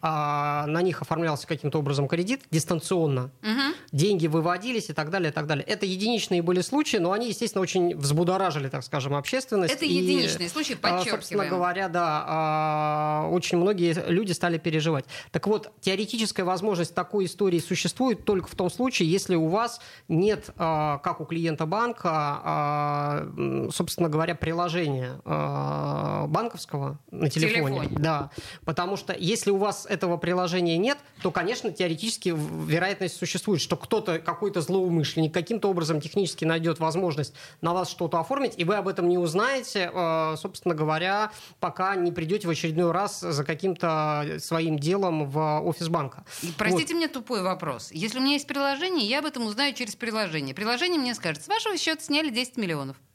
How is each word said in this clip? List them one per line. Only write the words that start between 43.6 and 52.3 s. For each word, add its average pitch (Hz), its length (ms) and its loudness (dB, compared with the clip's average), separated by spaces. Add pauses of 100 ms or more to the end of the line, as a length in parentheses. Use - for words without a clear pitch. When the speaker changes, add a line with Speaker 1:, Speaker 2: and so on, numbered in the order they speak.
Speaker 1:
своим 165 400 0
делом 160 500 2
в 151 320 2
офис 165 280 -2
банка. 151 360 -2 (180)
Speaker 2:
И 170 140 -6
простите 294 360 2
Speaker 1:
Вот. 339 40 2
Speaker 2:
мне 330 100 2
тупой 247 340 -4
вопрос. 165 500 -2
Если 214 280 -4
у - 20 2
меня 277 120 4
есть 285 140 -2
приложение, 277 600 0
я 262 120 2
об 302 60 -4
этом 254 200 -4
узнаю 233 280 0
через 233 220 -6
приложение. 170 600 -2
Приложение 247 440 0
мне 240 160 0
скажет: 156 280 -4
"С - 40 -16
вашего 427 300 0
счёта 330 260 0
сняли 302 260 2
десять 240 280 -2